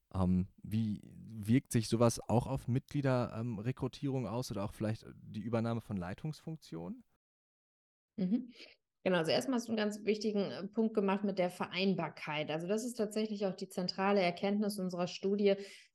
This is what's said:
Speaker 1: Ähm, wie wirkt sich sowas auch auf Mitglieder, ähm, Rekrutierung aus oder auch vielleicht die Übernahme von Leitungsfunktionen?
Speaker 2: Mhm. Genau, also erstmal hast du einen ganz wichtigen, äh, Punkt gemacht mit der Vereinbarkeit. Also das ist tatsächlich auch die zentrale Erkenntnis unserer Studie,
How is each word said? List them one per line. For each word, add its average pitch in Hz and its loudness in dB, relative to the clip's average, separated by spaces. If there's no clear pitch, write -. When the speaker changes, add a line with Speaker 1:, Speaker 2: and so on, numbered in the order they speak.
Speaker 1:
Ähm, 92 4
wie 107 -2
wirkt 110 2
sich 117 2
sowas 117 4
auch 113 4
auf 135 -4
Mitglieder, 127 0
ähm, 113 -4
Rekrutierung 131 -4
aus 117 -4
oder 98 -4
auch 104 -6
vielleicht 107 -4
die 107 -10
Übernahme 113 0
von - -6
Leitungsfunktionen? 160 -8
Speaker 2:
Mhm. 208 0
Genau, 185 4
also 160 2
erstmal 247 2
hast 233 -4
du 226 -4
einen 226 0
ganz 214 -2
wichtigen, 208 0
äh, 151 -6
Punkt 220 0
gemacht 196 2
mit 196 0
der 180 2
Vereinbarkeit. 165 0
Also 160 -2
das 220 0
ist 240 -6
tatsächlich 214 -2
auch 185 -2
die 190 -8
zentrale 190 2
Erkenntnis 202 2
unserer 180 -2
Studie, 196 2